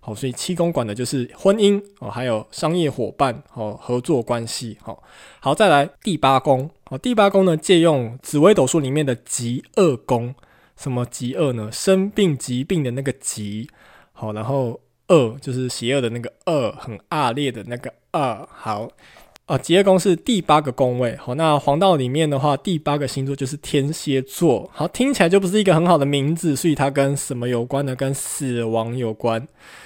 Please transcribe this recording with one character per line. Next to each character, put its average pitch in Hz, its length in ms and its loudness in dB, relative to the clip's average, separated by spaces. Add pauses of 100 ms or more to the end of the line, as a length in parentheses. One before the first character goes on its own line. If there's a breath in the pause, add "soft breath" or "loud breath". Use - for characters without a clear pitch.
好， 107 140 -12
所 131 140 -6
以 123 40 -6
七 175 220 -6
宫 170 160 0
管 127 160 -4
的 104 80 -6
就 123 100 -6
是 123 300 -4
婚 196 220 2
姻， 202 260 4 (180)
哦， 107 100 -10
还 123 140 -8
有 113 260 -2
商 165 260 -2
业 160 140 0
伙 120 220 -4
伴， 135 300 -2 (120)
哦， 107 260 -8
合 123 200 -2
作 127 220 0
关 117 240 -4
系， 113 380 -10
哦。 - 140 -14 (420 loud breath)
好， 139 140 0
再 214 140 4
来 143 200 4 (140)
第 185 160 -2
八 135 200 4
宫， 135 300 0 (220)
哦， 135 80 -10
第 247 160 -2
八 202 160 4
宫 190 140 4
呢， 170 120 2
借 170 240 4
用 135 420 2
紫 - 160 -2
微 175 140 8
斗 170 140 4
数 160 140 0
里 131 100 -2
面 147 160 0
的 127 80 0
疾 120 500 -6 (120)
厄 165 200 4
宫。 123 380 -2 (420 soft breath)
什 139 160 -6
么 123 140 -2
疾 - 280 -8
厄 147 200 0
呢？ 110 180 -6
生 190 380 2
病、 185 260 2
疾 127 260 -4
病 165 220 -2
的 123 60 -4
那 123 100 -6
个 135 140 -4
疾， 107 520 -10 (460 soft breath)
好， 107 220 -10
然 107 100 -8
后 131 340 -4 (300)
恶 131 320 4
就 135 100 -10
是 127 200 -4
邪 120 240 -4
恶 139 80 0
的 117 80 -2
那 120 80 -8
个 117 120 -10 (140)
恶， 147 280 0
很 107 360 -14
恶 143 240 -2
劣 143 180 -2
的 107 160 -12
那 120 120 -10
个 110 120 -12 (220)
恶。 131 400 -4
好， 107 340 -8 (600 soft breath)
啊， 143 100 -2
疾 165 180 0
厄 196 80 6
宫 190 160 4
是 185 160 2
第 190 280 -2
八 156 180 4
个 143 100 -4
宫 123 280 0
位。 123 180 -2
好， - 180 -10
那 151 240 2
黄 143 200 2
道 185 180 4
里 127 140 -2
面 151 180 0
的 143 100 0
话， 143 160 2
第 170 240 -2
八 147 200 -2
个 139 100 -2
星 135 160 -4
座 139 100 -4
就 135 120 -6
是 143 100 -6
天 143 340 -2
蝎 139 300 -2
座。 127 500 0
好， - 160 -4
听 262 280 0
起 - 80 2
来 170 80 4
就 196 100 6
不 190 80 -2
是 202 100 2
一 208 60 2
个 185 100 6
很 160 120 4
好 180 100 6
的 139 80 4
名 143 320 0
字， 165 180 0
所 160 160 0
以 147 40 4
它 139 160 0
跟 139 260 0
什 - 180 -6
么 123 140 -4
有 120 160 -2
关 139 220 -2
呢？ 131 100 -4
跟 139 160 -2
死 127 500 -4
亡 113 320 -2
有 117 200 -4
关。 113 340 -2 (380 loud breath)